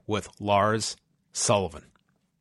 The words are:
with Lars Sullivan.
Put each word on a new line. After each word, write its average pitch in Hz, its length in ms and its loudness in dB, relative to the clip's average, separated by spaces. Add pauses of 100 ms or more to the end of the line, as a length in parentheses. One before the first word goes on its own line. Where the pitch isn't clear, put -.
with 104 220 -4 (140)
Lars 104 560 2 (340)
Sullivan. - 540 -2 (560)